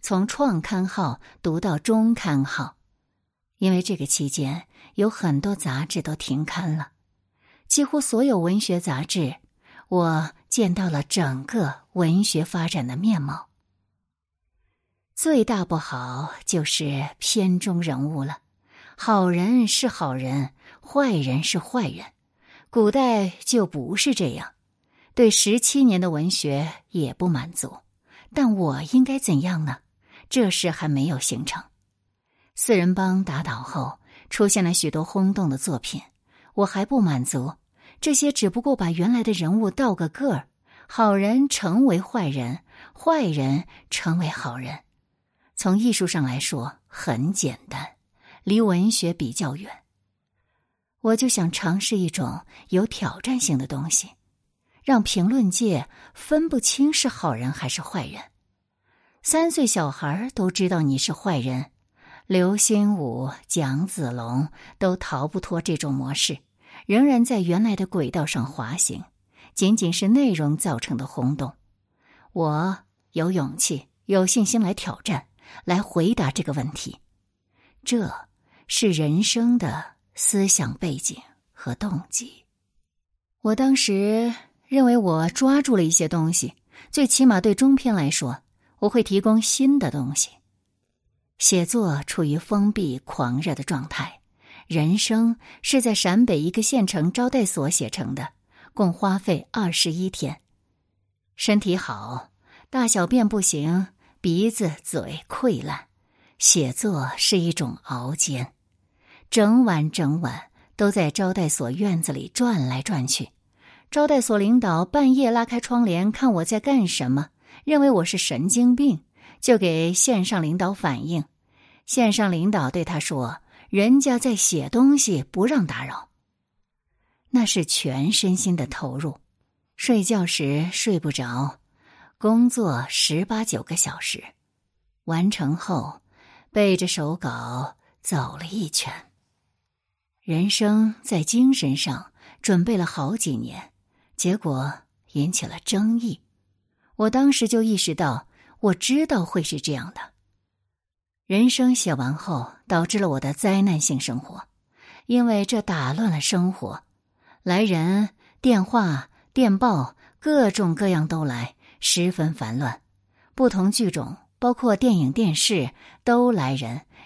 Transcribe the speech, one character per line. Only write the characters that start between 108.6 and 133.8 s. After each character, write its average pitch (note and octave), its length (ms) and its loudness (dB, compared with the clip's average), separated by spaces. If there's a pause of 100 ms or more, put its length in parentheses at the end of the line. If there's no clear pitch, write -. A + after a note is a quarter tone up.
整 A3+ 340 6
晚 D#3 240 2
整 D#3 320 0
晚 C#3+ 300 -8 (240)
都 G3+ 160 2
在 F3+ 180 2
招 F#3 240 -2
待 F3+ 160 0
所 B2 220 -4
院 F3+ 320 0
子 - 80 0
里 - 220 -8
转 A3 340 0
来 B2+ 140 -4
转 C#3 260 -4
去。 - 220 -4 (600)
招 D4 180 2
待 C#4+ 140 4
所 A3+ 160 0
领 G#3+ 220 4
导 F3+ 260 0
半 C4 300 4
夜 C4 160 2
拉 A#3 120 2
开 A#3+ 160 -4
窗 A#3+ 260 0
帘 F#3 260 0
看 B3 220 2
我 E3+ 120 0
在 G#3+ 140 -2
干 B3+ 280 2
什 B2+ 240 -2
么， C#3+ 180 0 (360)
认 D4 160 4
为 C#4 80 6
我 F#3+ 160 4
是 F#3+ 120 -4
神 - 300 -2
经 B3 280 4
病， B3+ 280 2 (380)
就 B3 160 6
给 E3+ 340 2
县 G3 320 2
上 F#3+ 200 0
领 D#3 120 -2
导 F#3 180 -2
反 C#3+ 340 -4
映。 D#3+ 180 -2 (600)
县 A3+ 280 2
上 G3+ 180 2
领 F3 200 0
导 D#3 180 0
对 E3+ 160 -2
他 F#3 160 -4
说， B2+ 400 -6 (280)
人 A3 300 6
家 C4 180 2
在 A#3+ 160 0
写 D#3 360 -2
东 C4+ 280 6
西， F3 320 0
不 F#3 160 0
让 B3 220 2
打 A#2 160 -8
扰。 - 260 -12 (1200)
那 A#3+ 140 4
是 F#3 200 0
全 D#3 480 -2
身 F#3 240 2
心 F3+ 180 0
的 D3+ 100 -4
投 B2+ 320 -8
入， D#3+ 200 -6 (580)
睡 A3+ 260 2
觉 F#3+ 240 0
时 D3+ 460 -2
睡 F#3 300 -2
不 D3+ 100 -4
着， C3 480 -6 (580)
工 A#3 320 4
作 D#3 380 -2
十 - 380 -2
八 A3 180 -4
九 - 180 -6
个 - 140 -8
小 - 240 -2